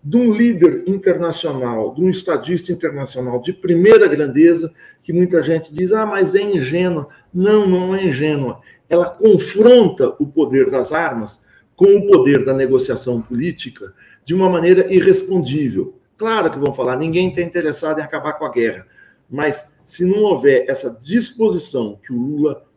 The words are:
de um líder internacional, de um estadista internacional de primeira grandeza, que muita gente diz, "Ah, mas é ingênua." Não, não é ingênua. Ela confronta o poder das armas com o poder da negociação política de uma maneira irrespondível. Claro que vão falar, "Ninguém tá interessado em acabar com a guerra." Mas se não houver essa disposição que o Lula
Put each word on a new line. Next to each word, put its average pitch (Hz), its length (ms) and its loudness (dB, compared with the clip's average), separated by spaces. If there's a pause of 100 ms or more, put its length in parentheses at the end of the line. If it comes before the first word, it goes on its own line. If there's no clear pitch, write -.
de 156 160 0
um 233 160 4
líder 202 520 2
internacional, 156 1080 -4
de 156 80 -4
um 185 80 2
estadista 170 600 -4
internacional 127 720 -6
de 180 140 -8
primeira 185 520 4
grandeza, 156 640 2 (320)
que 165 120 -8
muita 175 280 2
gente 160 320 -4
diz, 180 180 -2
"Ah, 220 140 0
mas 196 280 -2
é 202 80 2
ingênua." 170 680 -2 (240)
Não, 202 340 2
não 185 280 0
é 190 100 -4
ingênua. 143 560 -4 (280)
Ela 175 180 2
confronta 202 1120 4
o 147 80 -2
poder 131 440 0
das 131 220 -4
armas 135 520 -6 (300)
com 190 120 4 (100)
o 202 100 0
poder 139 380 4
da 135 80 -2
negociação 127 680 -2
política 123 760 -10 (320)
de 165 80 -4
uma 190 140 2
maneira 180 440 2
irrespondível. 160 1040 0 (200)
Claro 214 320 -2
que 143 80 -12
vão 139 160 -2
falar, 127 220 -4
"Ninguém 165 380 -2
tá 175 60 -6
interessado 156 580 -4
em 151 40 -8
acabar 151 320 -8
com 156 100 -10
a - 80 -10
guerra." 110 340 -4 (420)
Mas 147 540 -6
se - 220 -6
não 202 200 0
houver 139 440 2
essa 131 340 -8
disposição 156 1040 -4
que 127 60 -12
o 120 80 -6
Lula 143 420 -4 (140)